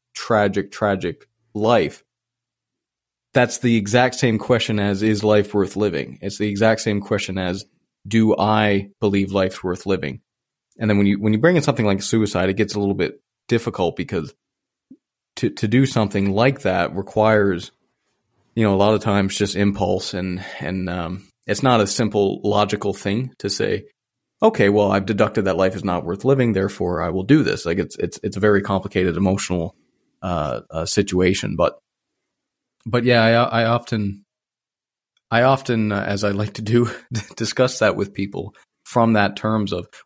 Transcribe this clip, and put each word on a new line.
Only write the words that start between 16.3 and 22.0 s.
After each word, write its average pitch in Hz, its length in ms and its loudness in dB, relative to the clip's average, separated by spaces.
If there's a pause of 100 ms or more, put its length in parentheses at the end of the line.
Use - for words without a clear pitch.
like 127 300 2
that 90 320 0
requires, 101 760 0 (840)
you 113 100 2
know, 101 100 4
a - 20 2
lot 104 160 4
of 104 80 2
times 101 340 0
just 98 220 -2
impulse 98 560 0
and, 92 320 -6 (160)
and, 92 300 -6
um, 90 360 -8 (200)
it's - 160 -4
not 123 180 4
a 101 60 2
simple 104 580 0